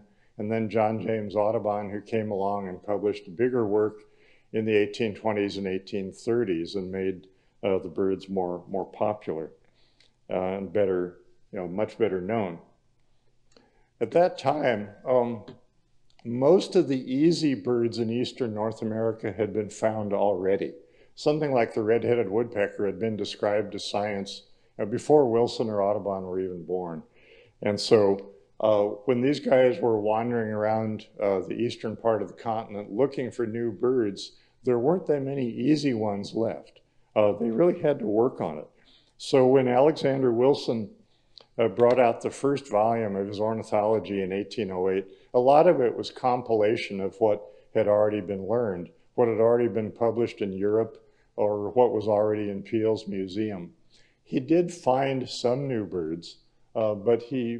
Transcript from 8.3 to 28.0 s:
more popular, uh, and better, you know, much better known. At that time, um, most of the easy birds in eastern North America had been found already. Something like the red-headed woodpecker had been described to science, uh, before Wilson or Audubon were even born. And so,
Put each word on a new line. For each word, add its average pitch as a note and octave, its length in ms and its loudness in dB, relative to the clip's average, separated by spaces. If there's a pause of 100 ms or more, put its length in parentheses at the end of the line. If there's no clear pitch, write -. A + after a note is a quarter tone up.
more F#2+ 180 -4
popular, F2 640 -6 (800)
uh, F#2+ 280 -4
and F#2+ 140 -8
better, F#2 460 0 (340)
you G#2+ 60 -10
know, F2+ 100 -6
much G2+ 300 -6
better F#2+ 240 0
known. F#2+ 380 -4 (1400)
At A2+ 120 -4
that F3 260 4
time, C3 520 0 (140)
um, A#2+ 400 0 (800)
most C3+ 520 2
of D#3+ 120 4
the C3 240 -4
easy D3 440 2
birds A#2 420 -2
in A2+ 140 -2
eastern A#2+ 420 -4
North A2 300 -4
America A2 480 -2
had G2+ 220 -2
been G2+ 180 -4
found A2 420 -2
already. F#2+ 600 0 (420)
Something D3+ 360 0
like A#2 220 2
the A#2 80 -2
red-headed A2+ 480 2
woodpecker G#2 560 -2
had F#2 140 -4
been A2 180 -2
described G#2 540 -2
to G2+ 80 -8
science, G2+ 640 -6 (340)
uh, A2 80 -4
before B2 460 4
Wilson A#2+ 360 2
or G#2 140 -2
Audubon G2 440 -2
were F#2 140 -4
even F2+ 240 -6
born. E2+ 380 -6 (640)
And G2+ 160 0
so, G2+ 540 4 (260)